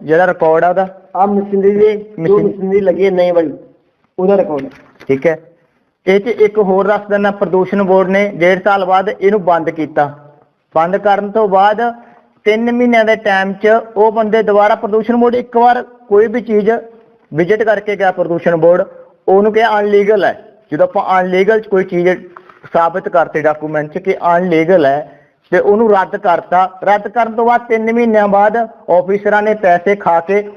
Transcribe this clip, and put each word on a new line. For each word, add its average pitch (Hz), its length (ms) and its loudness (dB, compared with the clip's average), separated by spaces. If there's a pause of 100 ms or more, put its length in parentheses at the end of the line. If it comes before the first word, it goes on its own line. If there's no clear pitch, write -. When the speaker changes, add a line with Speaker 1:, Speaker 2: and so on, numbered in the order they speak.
Speaker 1:
ਜਿਹੜਾ 160 240 2
ਰਿਕਾਰਡ 165 380 0
ਆ 175 40 2
ਉਹਦਾ। 185 320 -4 (160)
Speaker 2:
ਆਹ 185 100 2
ਮਸ਼ੀਨਰੀ 202 520 0
ਦੇ, 208 180 2
ਜੋ 196 420 -2
Speaker 1:
ਮਸ਼ੀਨ- - 180 -2
Speaker 2:
ਮਸ਼ੀਨਰੀ 190 240 -2
ਲੱਗੀ 185 260 0
ਹੈ 196 40 2
ਨਵੇਂ 180 220 0
ਵਾਲੀ, 165 200 0 (680)
ਉਹਦਾ 190 180 2
ਰਿਕਾਰਡ 151 280 -4
ਹੈ। 135 60 -14 (380)
Speaker 1:
ਠੀਕ 139 180 -2
ਹੈ। 156 120 0 (680)
ਇਹ 190 140 2
'ਚ 202 60 -8
ਇੱਕ 214 320 0
ਹੋਰ 190 280 0
ਦੱਸ 208 140 0 (100)
ਦਿੰਦਾ, 202 200 0
ਪ੍ਰਦੂਸ਼ਣ 185 520 -2
ਬੋਰਡ 190 260 2
ਨੇ 202 260 0
ਡੇਢ 180 300 2
ਸਾਲ 196 200 0
ਬਾਅਦ 185 240 0
ਇਹਨੂੰ 202 360 0
ਬੰਦ 165 260 0
ਕੀਤਾ। 151 480 -4 (560)
ਬੰਦ 170 220 0
ਕਰਨ 202 340 -2
ਤੋਂ 214 180 0
ਬਾਅਦ 208 460 0 (500)
ਤਿੰਨ 226 280 0
ਮਹੀਨਿਆਂ 240 320 2
ਦੇ 220 120 2
ਟਾਈਮ 196 360 -2
'ਚ 196 140 -4 (300)
ਉਹ 214 160 2
ਬੰਦੇ 220 300 0
ਦੁਬਾਰਾ, 208 320 2
ਪ੍ਰਦੂਸ਼ਣ 220 420 -2
ਬੋਰਡ 240 180 2
ਇੱਕ 247 220 -6
ਵਾਰ 240 260 2
ਕੋਈ - 440 0
ਵੀ 233 140 -4
ਚੀਜ਼ 208 300 0 (640)
ਵਿਜ਼ਿਟ 180 280 0
ਕਰਕੇ 208 340 -2
ਗਿਆ 185 140 0
ਪ੍ਰਦੂਸ਼ਣ 170 460 -2
ਬੋਰਡ, 175 300 2 (420)
ਉਹਨੂੰ 202 240 2
ਕਿਹਾ 214 280 0
ਅਨਲੀਗਲ 202 440 2
ਹੈ। 123 200 -4 (280)
ਜਦੋਂ 160 140 2
ਆਪਾਂ 185 340 0
ਅਨਲੀਗਲ 185 400 0
'ਚ 214 60 -12
ਕੋਈ 208 180 0
ਚੀਜ਼ 175 240 -2 (640)
ਸਾਬਿਤ 170 360 -2
ਕਰਤੀ 165 320 -2
ਡਾਕੂਮੈਂਟ 151 520 -4
'ਚ 190 60 -8
ਕਿ 190 180 -4 (200)
ਅਨਲੀਗਲ 170 500 2
ਹੈ, 143 340 -4 (300)
ਤੇ 175 80 2
ਉਹਨੂੰ 208 320 2
ਰੱਦ 190 260 0
ਕਰਤਾ। 185 540 -2 (140)
ਰੱਦ 208 240 0
ਕਰਨ 226 240 -2
ਤੋਂ 233 140 -2
ਬਾਅਦ 240 140 2
ਤਿੰਨ 226 320 -2
ਮਹੀਨਿਆਂ 226 360 2
ਬਾਅਦ 202 280 2 (340)
ਆਫਿਸਰਾਂ 202 520 0
ਨੇ 214 120 0
ਪੈਸੇ 190 420 0
ਖਾ 170 240 0
ਕੇ 202 360 -4